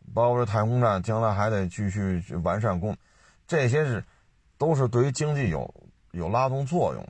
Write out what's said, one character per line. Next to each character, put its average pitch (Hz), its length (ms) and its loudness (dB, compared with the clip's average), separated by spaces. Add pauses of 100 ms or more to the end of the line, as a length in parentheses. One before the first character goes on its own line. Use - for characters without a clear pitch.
(140)
包 117 160 4
括 120 100 2
这 123 100 2
太 107 120 2
空 117 180 2
站， 107 220 2
将 110 200 -2
来 110 120 2
还 104 160 0
得 98 180 0
继 101 220 -4
续 95 320 -2
去 - 160 -10
完 87 240 0
善 98 180 0
工， 98 160 -4 (520)
这 143 200 2
些 147 160 2
是， 120 220 -4 (520)
都 156 180 2
是 135 120 2
对 120 180 4
于 143 60 0
经 151 240 -2
济 135 140 0
有， 69 240 -4 (380)
有 87 180 -6
拉 123 180 2
动 135 180 -2
作 135 280 0
用 50 160 -10